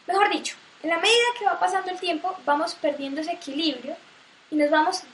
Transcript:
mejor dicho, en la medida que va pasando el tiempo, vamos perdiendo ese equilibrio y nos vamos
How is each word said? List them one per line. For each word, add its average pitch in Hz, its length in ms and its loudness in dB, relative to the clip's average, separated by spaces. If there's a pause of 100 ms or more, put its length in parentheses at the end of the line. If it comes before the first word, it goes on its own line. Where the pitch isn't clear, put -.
mejor 392 240 4
dicho, - 260 -4 (260)
en 311 80 -2
la 370 80 0
medida 453 260 4 (140)
que 415 60 -4
va 349 140 -2
pasando 370 320 0
el 359 100 -8
tiempo, 349 340 -2 (120)
vamos 302 280 0
perdiendo 277 460 -4
ese 320 120 -4
equilibrio 285 640 -4 (540)
y 302 60 0
nos 294 140 4
vamos 320 320 2 (120)